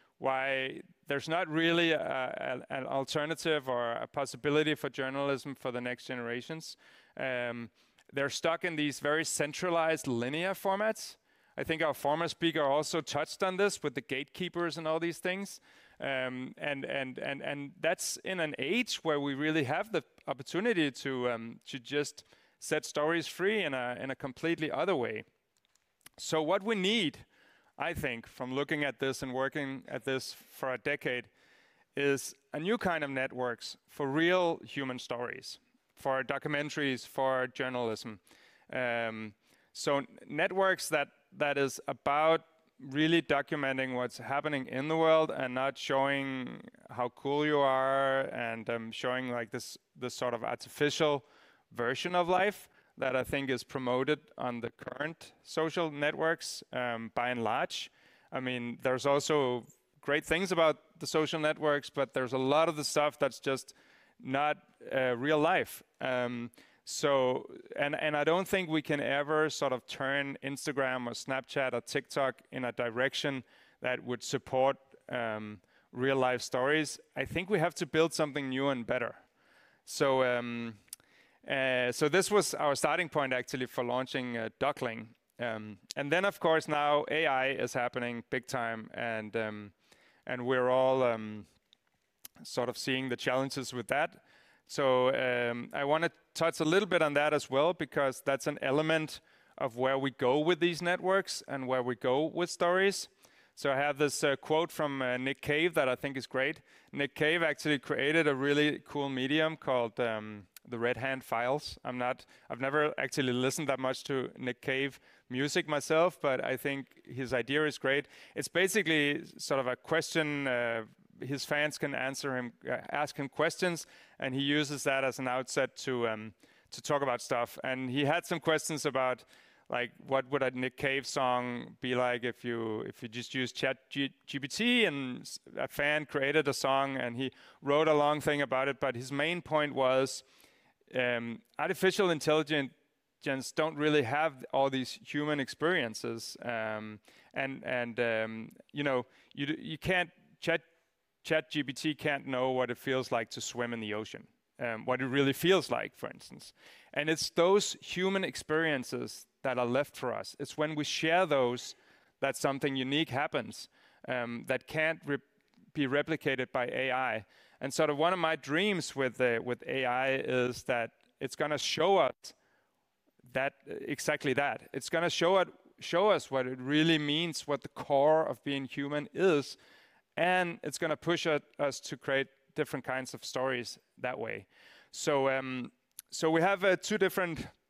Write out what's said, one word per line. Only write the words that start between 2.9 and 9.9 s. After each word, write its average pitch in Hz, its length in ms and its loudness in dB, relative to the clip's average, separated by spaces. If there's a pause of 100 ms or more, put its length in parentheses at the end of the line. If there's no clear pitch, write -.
or 120 240 0
a 120 140 -4
possibility 147 680 0
for 139 140 -4
journalism 139 680 -2
for 127 180 -6
the 123 80 -4
next 123 240 -4
generations. 127 720 -8 (420)
Um, 120 520 -4 (420)
they're 139 180 0
stuck 165 340 -2
in 170 120 -2
these 147 240 0
very 151 240 2
centralized 160 840 0